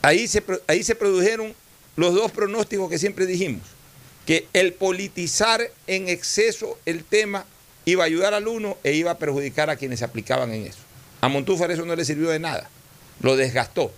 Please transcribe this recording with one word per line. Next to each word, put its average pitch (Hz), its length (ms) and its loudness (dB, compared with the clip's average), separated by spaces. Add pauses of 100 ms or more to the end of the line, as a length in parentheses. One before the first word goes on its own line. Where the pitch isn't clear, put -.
Ahí 180 260 4
se 208 120 0
pro-, 185 260 -6
ahí 180 160 2
se 226 120 0
produjeron 220 600 0 (420)
los 175 180 4
dos 208 160 2
pronósticos 208 580 -2
que 165 100 -4
siempre 190 280 0
dijimos, 180 360 -2 (640)
que 160 300 2
el 185 180 4
politizar 190 1000 0 (160)
en 190 220 -2
exceso 202 800 0
el 165 180 -4
tema 202 400 0 (400)
iba 180 200 4
a - 20 2
ayudar 175 260 2
al 208 160 -2
uno 214 340 -6
e 143 120 2
iba 165 160 2
a 165 80 -4
perjudicar 143 500 -2
a 147 80 -2
quienes 127 220 -6
se 120 80 -4
aplicaban 123 480 -2
en 107 100 -6
eso. - 140 -14 (420)
A 123 80 2
Montúfar 165 420 0
eso 170 140 -2
no 170 100 -4
le 165 120 -2
sirvió 156 240 0
de 156 80 0
nada, 156 320 -6 (500)
lo 131 160 4
desgastó. 131 600 0